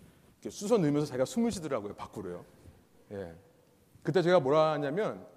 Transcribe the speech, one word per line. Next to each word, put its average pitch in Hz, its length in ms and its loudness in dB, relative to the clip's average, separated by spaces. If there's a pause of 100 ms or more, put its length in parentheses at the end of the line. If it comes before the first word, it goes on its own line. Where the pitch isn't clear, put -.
(340)
이렇게 - 160 -14
쑤셔 208 280 0
넣으면서 147 300 2
자기가 127 180 0
숨을 233 260 0
쉬더라고요, 135 440 -6
밖으로요. 92 500 -12 (640)
예. 95 220 -10 (720)
그때 165 180 2
제가 175 180 6
뭐라 156 340 4
하냐면, 147 520 -2 (120)